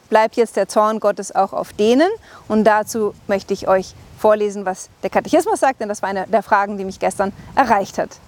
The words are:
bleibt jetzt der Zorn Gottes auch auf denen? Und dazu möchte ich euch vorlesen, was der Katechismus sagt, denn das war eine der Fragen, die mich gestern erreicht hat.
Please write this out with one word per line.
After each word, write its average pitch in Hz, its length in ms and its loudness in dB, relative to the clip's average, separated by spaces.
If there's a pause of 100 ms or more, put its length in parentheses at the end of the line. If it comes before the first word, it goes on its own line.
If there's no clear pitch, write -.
bleibt 220 260 4
jetzt 226 200 0
der 196 120 0
Zorn 214 320 2
Gottes 202 360 -2
auch 196 180 0
auf - 200 -6
denen? 247 360 4 (380)
Und 214 160 2
dazu 214 500 -2 (140)
möchte 196 260 -4
ich 196 140 -6
euch 190 260 0 (260)
vorlesen, 208 460 0
was 185 240 -8 (140)
der 196 80 -6
Katechismus 320 480 0
sagt, 269 200 0
denn 208 100 -6
das 208 120 -8
war 196 80 -4
eine 190 160 -4
der 208 160 0
Fragen, 202 380 0
die 190 60 -6
mich 190 140 -10
gestern 190 340 -2 (220)
erreicht 220 440 2
hat. - 100 -4 (180)